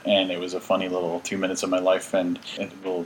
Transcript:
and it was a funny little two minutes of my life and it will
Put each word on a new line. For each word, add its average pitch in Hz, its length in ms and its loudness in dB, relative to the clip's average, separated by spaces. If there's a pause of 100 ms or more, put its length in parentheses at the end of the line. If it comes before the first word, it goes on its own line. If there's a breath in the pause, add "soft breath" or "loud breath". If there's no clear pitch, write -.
and 98 260 4
it 87 80 -2
was 90 140 -4
a 90 80 -2
funny 95 280 0
little 87 320 0
two - 180 -4
minutes 92 240 0
of 92 80 0
my 90 80 4
life 92 340 2
and 87 260 2 (200 loud breath)
it 101 120 -4 (140)
will 90 220 -2